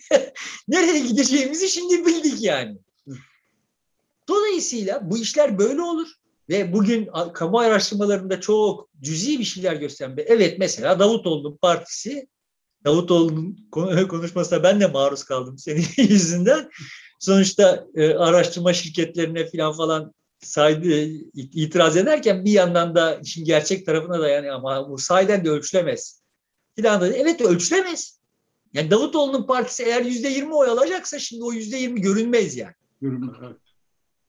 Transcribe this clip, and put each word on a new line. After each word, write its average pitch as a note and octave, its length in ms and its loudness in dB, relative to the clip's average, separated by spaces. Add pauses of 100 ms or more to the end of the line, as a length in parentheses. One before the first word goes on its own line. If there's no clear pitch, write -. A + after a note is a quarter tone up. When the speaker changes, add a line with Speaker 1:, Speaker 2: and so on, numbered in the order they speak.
(100)
Speaker 1:
<laughs> - 580 -2
nereye E4 300 4
gideceğimizi C4+ 680 0
şimdi F4 380 0
bildik D4+ 360 0
yani. C3 360 -4 (300)
Speaker 2:
Hı. C3+ 60 -14 (1160)
Speaker 1:
Dolayısıyla C#4 800 -2
bu A3 80 -2
işler A#3 400 0
böyle C4+ 240 0
olur E4 260 -4 (400)
ve F3+ 240 -2
bugün G#3+ 400 2
a-, E3+ 200 -6
kamu F3 260 -2
araştırmalarında G3+ 840 0
çok G#3 480 0 (120)
cüzi E3 380 -4
bir A3 60 -2
şeyler F#3 280 -4
gösteren C#3+ 440 -8
bir, D3+ 100 -6
evet, G3+ 320 4
mesela F3 400 0
Davutoğlu'nun E3 580 -2
partisi, G3 720 -2 (560)
Davutoğlu'nun E3+ 880 2
kon-, F3+ 360 0
<laughs> - 0 -
konuşmasına E3+ 540 -4
ben G3 180 6
de G3 60 4
maruz C#3 380 0
kaldım C3 340 -6
senin D#3+ 320 -2
<laughs> - 60 -12
yüzünden. G3+ 760 4 (480)
Sonuçta, F#3+ 760 4
e, D#3 200 4
araştırma F3 580 2
şirketlerine E3 720 -4
filan D#3 260 -4
falan D#3+ 420 -4 (260)
saydı, D#3 600 2 (320)
it-, C3+ 200 -14
itiraz D#3+ 420 2
ederken G3+ 480 2
bir G#3 80 2
yandan F3 420 2
da E3 200 4
işin D#3+ 300 -12
gerçek D#3 420 0
tarafına E3 340 -2
da D3+ 80 0
yani C#3+ 240 -2
ama C3+ 380 -6
bu C3+ 80 -12
sahiden F#3+ 460 2
de D#3+ 60 0
ölçülemez D3+ 720 -4 (540)
filan G#3+ 240 2
da. F3+ 80 2
Evet, C#4 320 0
ölçülemez. D#4 760 0 (560)
Yani D3+ 160 -2
Davutoğlu'nun C4+ 560 0
partisi B3 360 -2
eğer A#3+ 220 0
yüzde B3 240 -4
yirmi C#4 260 -4
oy C#4 140 4
alacaksa D4+ 500 -2
şimdi A#3 260 -12
o A#3+ 80 -6
yüzde A3 240 -8
yirmi B3 240 -6
görünmez G3 560 0
yani. A2 180 -14 (260)
Speaker 2:
Görünmez, B2+ 360 -6 (100)
evet. A#2 100 -18 (720)